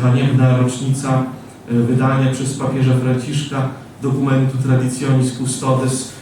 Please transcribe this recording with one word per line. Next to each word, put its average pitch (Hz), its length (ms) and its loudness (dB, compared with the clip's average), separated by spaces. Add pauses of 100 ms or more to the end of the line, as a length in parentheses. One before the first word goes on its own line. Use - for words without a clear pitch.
haniebna 127 560 4
rocznica, 131 680 0 (480)
e, - 20 0
wydania 127 580 2
przez - 220 -4
papieża 131 440 0
Franciszka 127 720 -2 (340)
dokumentu 135 560 0
Traditionis 127 800 0
Custodes, 131 760 -2 (100)